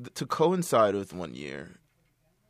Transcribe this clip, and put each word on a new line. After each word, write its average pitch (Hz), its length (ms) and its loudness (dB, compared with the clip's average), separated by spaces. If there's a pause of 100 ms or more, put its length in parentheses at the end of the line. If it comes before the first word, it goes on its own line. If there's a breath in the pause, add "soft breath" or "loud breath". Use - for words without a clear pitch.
th-, - 120 -16
to 139 120 -6
coincide 156 680 4
with 98 180 -4
one 85 220 -8
year, 69 420 -12 (720)